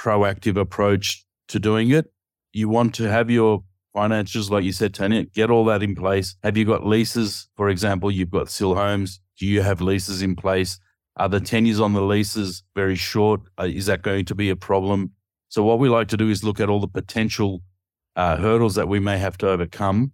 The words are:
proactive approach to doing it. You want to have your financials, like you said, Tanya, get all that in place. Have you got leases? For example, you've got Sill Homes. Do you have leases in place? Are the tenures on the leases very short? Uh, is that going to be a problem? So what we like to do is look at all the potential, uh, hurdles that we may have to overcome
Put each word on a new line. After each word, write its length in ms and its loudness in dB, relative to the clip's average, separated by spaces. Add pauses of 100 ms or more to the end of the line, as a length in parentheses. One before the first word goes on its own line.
proactive 560 0
approach 680 0 (240)
to 100 -4
doing 320 2
it. 160 4 (460)
You 160 -2
want 260 2
to 160 -2
have 200 2
your 340 2 (300)
financials, 560 -2
like 140 0
you 80 -2
said, 220 -2
Tanya, 300 0
get 260 0
all 160 4
that 160 2
in 120 -2
place. 480 -2
Have 140 0
you 80 2
got 220 0
leases? 680 -2
For 120 0
example, 420 -2
you've 200 -2
got 180 -2
Sill 280 0
Homes. 440 -2 (180)
Do 80 -4
you 160 2
have 180 0
leases 420 -2
in 140 0
place? 420 -2 (380)
Are 120 -2
the 120 0
tenures 400 2
on 120 2
the 100 2
leases 600 -2 (120)
very 200 0
short? 460 0 (200)
Uh, 40 -2
is 220 -4
that 160 -2
going 240 -2
to 80 -6
be 140 -2
a 80 0
problem? 560 -2 (360)
So 160 -2
what 160 4
we 80 4
like 200 2
to 80 -2
do 140 2
is 140 0
look 160 -2
at 100 0
all 100 2
the 80 -4
potential, 720 -4 (540)
uh, 200 2
hurdles 400 2
that 120 0
we 120 0
may 180 -2
have 200 -4
to 100 0
overcome 640 0